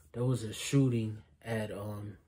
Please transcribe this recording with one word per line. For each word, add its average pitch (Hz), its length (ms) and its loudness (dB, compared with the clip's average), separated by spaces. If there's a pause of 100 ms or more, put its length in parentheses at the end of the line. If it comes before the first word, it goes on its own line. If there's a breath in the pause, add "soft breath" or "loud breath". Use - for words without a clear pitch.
(120 soft breath)
there 120 120 0
was 123 180 2
a 110 100 -6
shooting 117 720 2 (200)
at, 107 300 -4
um, 104 560 -8